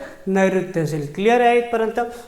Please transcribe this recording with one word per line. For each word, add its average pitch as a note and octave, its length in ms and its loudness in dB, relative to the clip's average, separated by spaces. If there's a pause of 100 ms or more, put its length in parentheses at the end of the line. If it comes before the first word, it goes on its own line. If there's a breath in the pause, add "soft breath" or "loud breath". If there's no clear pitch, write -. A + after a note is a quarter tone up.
(260 loud breath)
नैऋत्य F#3+ 540 0
असेल. D3 340 -4
क्लिअर A#3 260 2
आहे A#3+ 180 4
इथपर्यंत? A#3 420 -2 (280 loud breath)